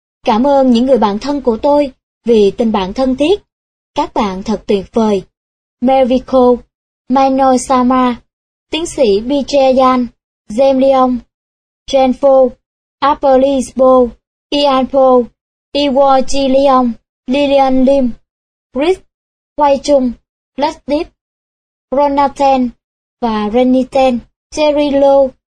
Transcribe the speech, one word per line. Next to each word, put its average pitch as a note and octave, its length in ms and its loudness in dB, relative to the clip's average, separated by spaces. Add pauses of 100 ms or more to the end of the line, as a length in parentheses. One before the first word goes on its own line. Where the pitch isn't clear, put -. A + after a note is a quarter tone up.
(260)
Cảm B3 200 0
ơn C4+ 240 2
những A#3 160 2
người C4 120 2
bạn G#3 200 -2
thân C#4+ 240 -6
của A3 140 -2
tôi C#4+ 360 0 (320)
vì G#3+ 260 2
tình A3+ 220 -4
bạn F#3+ 200 -4
thân C4 240 -2
thiết. D#4+ 260 -2 (520)
Các D4+ 200 -6
bạn G3 280 -4
thật G#3 240 -6
tuyệt G3 280 -4
vời. G#3+ 280 -2 (580)
Mary C4 380 2
Cole, B3 440 0 (460)
Mano C4 500 0
Sama, B3+ 580 -2 (540)
tiến D#4+ 160 -6
sĩ G#3+ 340 0
Bicheyan, C4 840 0 (440)
James C4 280 0
Leong, C4 400 2 (720)
Jen C4 300 2
Fo, C4+ 280 4 (500)
Apple C#4 400 0
Lisbo, C4 680 0 (440)
Ian C#4 340 0
Fo, B3+ 400 2 (520)
Iwo C#4 460 2
Chi C4+ 260 -2
Leong, C4 440 2 (340)
Lillian C4+ 580 0
Lim, C4 260 0 (640)
Chris, D#4+ 240 -2 (580)
Quay C#4+ 260 0
Trung, C4 300 0 (440)
Leslie, D4+ 480 -4 (920)
Ronathan C#4 720 0 (520)
và G#3+ 320 -4
Renny B3+ 320 0
Ten, C4 340 0 (380)
Terry D4 340 0
Lo, C#4 360 2 (300)